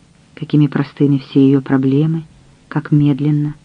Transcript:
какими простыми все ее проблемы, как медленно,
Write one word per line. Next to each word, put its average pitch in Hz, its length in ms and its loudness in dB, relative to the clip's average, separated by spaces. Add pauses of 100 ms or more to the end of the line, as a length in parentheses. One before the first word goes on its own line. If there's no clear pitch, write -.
(360)
какими 151 320 0
простыми 143 520 -2
все 135 260 2
ее 135 160 2
проблемы, 139 600 -2 (440)
как - 240 -8
медленно, 147 720 0